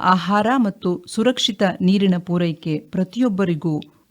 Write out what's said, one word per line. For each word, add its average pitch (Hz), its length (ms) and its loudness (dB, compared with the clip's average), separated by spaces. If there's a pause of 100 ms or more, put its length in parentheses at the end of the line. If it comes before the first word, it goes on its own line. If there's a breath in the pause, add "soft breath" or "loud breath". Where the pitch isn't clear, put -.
(160)
ಆಹಾರ 202 320 0 (100)
ಮತ್ತು 196 340 -2 (160)
ಸುರಕ್ಷಿತ 233 560 0 (180)
ನೀರಿನ 190 360 2
ಪೂರೈಕೆ 170 580 -2 (160)
ಪ್ರತಿಯೊಬ್ಬರಿಗೂ 185 840 -2 (360 soft breath)